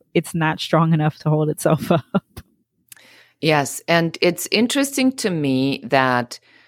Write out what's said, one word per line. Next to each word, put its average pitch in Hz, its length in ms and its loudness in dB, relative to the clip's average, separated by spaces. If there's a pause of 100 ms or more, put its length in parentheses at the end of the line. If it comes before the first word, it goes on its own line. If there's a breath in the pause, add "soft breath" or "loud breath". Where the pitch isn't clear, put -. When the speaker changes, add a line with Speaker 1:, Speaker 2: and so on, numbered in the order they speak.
(140)
Speaker 1:
it's 170 200 -2
not 156 260 -2
strong 165 320 2
enough 151 260 0
to 151 120 -2
hold 151 180 0
itself - 440 0
<laughs> - 220 -2
up. - 260 -8 (1000 soft breath)
Speaker 2:
Yes. 147 460 0
And 165 340 0
it's 175 300 0
interesting 262 640 0
to 226 180 -4
me 139 540 -2
that, 127 560 0 (280 soft breath)